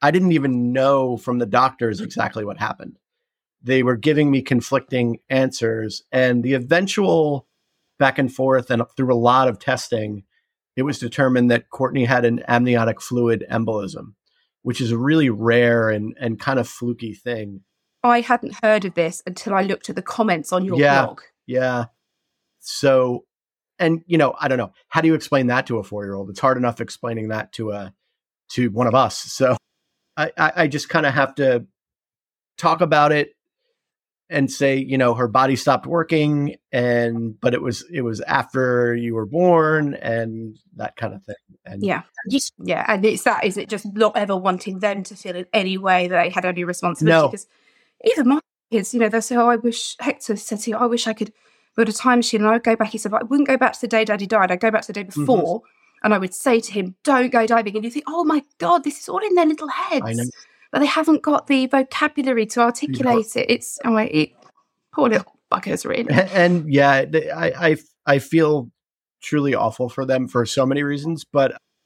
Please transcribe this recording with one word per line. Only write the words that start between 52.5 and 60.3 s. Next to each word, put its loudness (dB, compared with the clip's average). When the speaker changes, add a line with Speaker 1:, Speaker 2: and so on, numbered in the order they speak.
Speaker 2:
I'd 2
go 2
back." -2
He -8
said, -6
"But 0
I -6
wouldn't 2
go 2
back 2
to -18
the -4
day 2
Daddy -2
died. 2
I'd -2
go 2
back 0
to -16
the -12
day -8
Speaker 1:
Mm-hmm. -8
Speaker 2:
before." 0
And -2
I 2
would -6
say 0
to -12
him, -6
"Don't 0
go 2
diving." 0
And -4
you -8
think, -10
"Oh -4
my 2
God, 0
this -8
is -16
all -4
in -2
their 4
little -2
heads." -4
Speaker 1:
I -4
know. -2